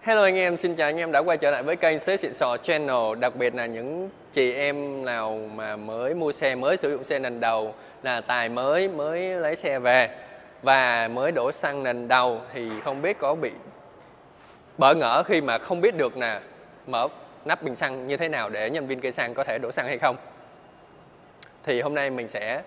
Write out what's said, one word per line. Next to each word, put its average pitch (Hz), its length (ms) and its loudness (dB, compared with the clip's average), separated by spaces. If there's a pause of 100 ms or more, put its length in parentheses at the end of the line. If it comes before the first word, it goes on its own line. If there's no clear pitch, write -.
Hello 220 160 6
anh 190 140 6
em, 180 200 2
xin 175 200 -2
chào 156 120 2
anh 151 80 0
em 165 160 -2
đã 143 60 6
quay 165 200 2
trở 143 120 4
lại 131 120 0
với 156 140 -2
kênh 160 220 2
Xe 185 180 0
Xịn 170 180 -4
Sò 123 220 0
Channel. 127 640 0
Đặc 120 180 0
biệt 123 180 0
là 123 120 -4
những 135 440 -8 (220)
chị 127 220 4
em 143 500 -4
nào 110 360 -4 (140)
mà 107 220 -6
mới 113 380 -4
mua 160 180 -2
xe, 139 220 0
mới 135 220 0
sử 151 140 0
dụng 135 140 -4
xe 143 140 -2
lần 123 220 -4
đầu, 110 340 0 (280)
là 123 180 -2
tài 120 280 0
mới, 139 400 2
mới 160 320 -4
lấy 180 360 -2
xe 143 220 -2
về 123 320 6 (520)
và 123 460 6
mới 127 240 0
đổ 135 200 0
xăng 143 300 -4
lần 120 260 -2
đầu 123 320 4 (140)
thì 120 160 -6 (140)
không 139 180 -4
biết 196 160 0
có 139 160 0
bị 156 160 -4 (1300)
bỡ 135 160 8
ngỡ 143 280 2
khi 180 180 2
mà 123 180 0
không 175 220 -2
biết 202 160 4
được 131 200 0
là 113 240 -2 (460)
mở 127 220 0 (360)
nắp 160 180 0
bình 135 140 -6
xăng 131 320 -4
như 143 80 -2
thế 165 120 -2
nào 120 220 -2
để 107 200 -2
nhân 147 160 -4
viên 131 140 -4
cây 127 120 -4
xăng 120 220 -4
có 135 100 -2
thể 117 140 -4
đổ 120 140 -6
xăng 135 140 -4
hay 131 120 -4
không. 127 180 2 (1500)
Thì 127 160 2
hôm 147 140 -2
nay 139 160 0
mình 123 180 -6
sẽ 113 380 -6